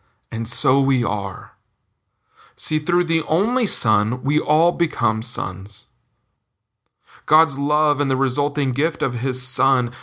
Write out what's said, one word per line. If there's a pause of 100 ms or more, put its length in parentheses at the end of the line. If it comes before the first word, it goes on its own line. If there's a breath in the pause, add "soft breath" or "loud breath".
(300)
and
so
we
are." (1040 soft breath)
See,
through
the
only
Son,
we
all
become
sons. (1400 loud breath)
God's
love
and
the
resulting
gift
of
his
Son (100)